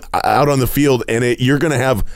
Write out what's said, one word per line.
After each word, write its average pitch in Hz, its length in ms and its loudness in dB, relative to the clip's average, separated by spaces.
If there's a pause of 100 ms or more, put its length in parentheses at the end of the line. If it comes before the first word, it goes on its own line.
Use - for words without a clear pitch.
(120)
out 120 380 2
on 139 80 2
the 123 80 0
field, 135 420 0
and 117 160 0
it, 123 160 0
you're 131 180 2
gonna 147 200 -2
have 127 260 0 (120)